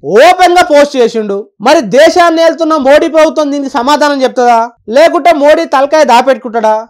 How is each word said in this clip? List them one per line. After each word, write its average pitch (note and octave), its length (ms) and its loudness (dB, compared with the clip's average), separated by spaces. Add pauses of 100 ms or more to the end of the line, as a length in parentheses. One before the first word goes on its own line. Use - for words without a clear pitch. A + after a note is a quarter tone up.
ఓపెన్ F4 520 2
గా F4+ 40 0
పోస్ట్ C#4+ 360 0
చేసిండు. G#3+ 520 -4 (120)
మరి D4 200 2
దేశాన్ని D#4+ 600 2
ఏలుతున్న D#4+ 340 0
మోడీ D4 320 2
ప్రభుత్వం D#4 440 0
దీనికి C#4 220 -8
సమాధానం C#4+ 500 -2
చెప్తుందా? A#3+ 480 0 (180)
లేకుంటే D#4 440 2
మోడీ D4+ 320 2
తలకాయ D4+ 380 0
దాపెట్టుకుంటాడా? A3+ 880 -2